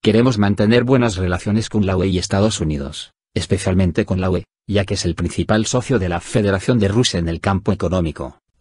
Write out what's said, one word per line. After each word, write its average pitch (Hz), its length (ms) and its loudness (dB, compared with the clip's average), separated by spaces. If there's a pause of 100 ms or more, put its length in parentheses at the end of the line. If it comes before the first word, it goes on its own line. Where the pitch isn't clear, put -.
"Queremos 113 360 4
mantener 104 480 2
buenas 120 320 2
relaciones 95 500 -2
con 104 180 0
la 95 120 0
U 90 60 2
E 98 40 2
y 90 100 0
Estados 101 440 0
Unidos, 71 500 -6 (220)
especialmente 92 720 0
con 92 160 -2
la 92 80 -2
U 90 80 0
E, 98 80 -6 (220)
ya 98 180 0
que 104 80 -4
es 95 100 -4
el 85 120 -2
principal 92 500 -2
socio 123 340 -2
de 92 80 -2
la 87 140 -4
Federación 104 580 0
de 98 80 2
Rusia 101 320 0
en 82 80 -2
el 82 140 -4
campo 98 320 0
económico, 82 680 -4 (220)